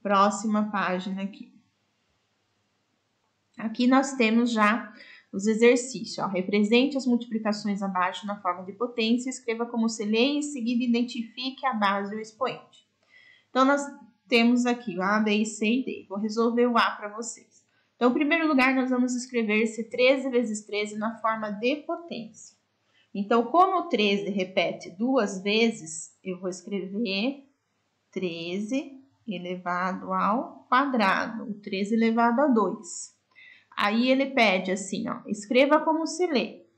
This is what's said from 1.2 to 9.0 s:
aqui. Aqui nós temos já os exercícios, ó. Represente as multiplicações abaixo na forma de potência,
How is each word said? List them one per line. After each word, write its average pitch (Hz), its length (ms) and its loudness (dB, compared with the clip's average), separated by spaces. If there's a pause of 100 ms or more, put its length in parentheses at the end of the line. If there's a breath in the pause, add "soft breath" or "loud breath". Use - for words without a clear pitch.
aqui. - 320 -12 (2000)
Aqui 220 300 -2
nós 262 280 4
temos 233 380 4
já 214 400 2 (400 loud breath)
os 190 160 -2
exercícios, 220 720 4
ó. - 80 -2
Represente 208 680 2
as 254 100 -2
multiplicações 214 800 -2
abaixo 185 420 -2
na 202 140 -6
forma 180 240 -4
de 185 80 -12
potência, 240 580 -2